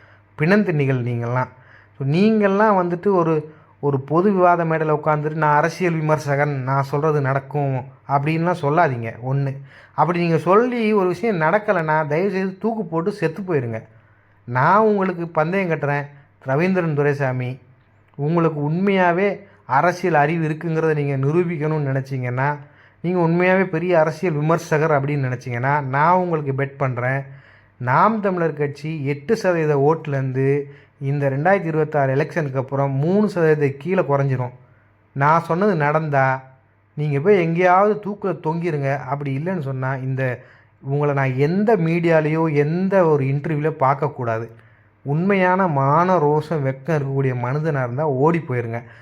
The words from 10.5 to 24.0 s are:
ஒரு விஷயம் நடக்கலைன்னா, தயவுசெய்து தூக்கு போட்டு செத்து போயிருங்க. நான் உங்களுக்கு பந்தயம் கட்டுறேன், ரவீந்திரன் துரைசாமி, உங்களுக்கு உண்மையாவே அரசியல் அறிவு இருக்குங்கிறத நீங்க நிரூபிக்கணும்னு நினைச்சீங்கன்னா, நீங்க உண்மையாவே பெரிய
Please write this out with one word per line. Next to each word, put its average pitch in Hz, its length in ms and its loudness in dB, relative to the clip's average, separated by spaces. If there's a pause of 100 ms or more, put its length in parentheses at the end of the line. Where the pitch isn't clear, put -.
ஒரு 190 160 2
விஷயம் 180 320 -2
நடக்கலைன்னா, 160 640 0
தயவுசெய்து 185 520 -2
தூக்கு 220 260 -4
போட்டு 165 280 -4
செத்து 165 300 -4
போயிருங்க. 123 400 -4 (600)
நான் 139 340 2
உங்களுக்கு 190 500 0
பந்தயம் 170 420 0
கட்டுறேன், 143 360 -2 (400)
ரவீந்திரன் 165 480 0
துரைசாமி, 131 640 -2 (580)
உங்களுக்கு 151 540 0
உண்மையாவே 185 720 2 (260)
அரசியல் 170 480 0
அறிவு 156 340 2
இருக்குங்கிறத 160 460 -2
நீங்க 139 320 -2
நிரூபிக்கணும்னு 156 680 -2
நினைச்சீங்கன்னா, 135 600 -4 (440)
நீங்க 180 280 -2
உண்மையாவே 180 360 4
பெரிய 180 360 0